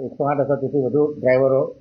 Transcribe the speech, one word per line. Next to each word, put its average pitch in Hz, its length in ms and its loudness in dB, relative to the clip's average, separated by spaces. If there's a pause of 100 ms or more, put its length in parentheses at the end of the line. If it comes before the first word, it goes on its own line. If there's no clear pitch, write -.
એકસો 123 200 -6
આઠ 143 160 0
અથવા 139 160 0
તેથી 135 220 -2
વધુ 147 420 0
ડ્રાઈવરો 131 600 2